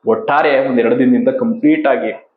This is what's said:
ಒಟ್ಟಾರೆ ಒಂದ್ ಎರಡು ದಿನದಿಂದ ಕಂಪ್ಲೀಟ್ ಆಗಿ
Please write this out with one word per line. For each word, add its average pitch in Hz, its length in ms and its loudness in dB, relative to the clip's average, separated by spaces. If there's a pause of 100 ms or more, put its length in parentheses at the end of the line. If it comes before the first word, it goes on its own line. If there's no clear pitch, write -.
ಒಟ್ಟಾರೆ 135 640 0
ಒಂದ್ 120 120 0
ಎರಡು 117 180 2
ದಿನದಿಂದ 123 300 2
ಕಂಪ್ಲೀಟ್ 131 580 0
ಆಗಿ 117 500 -4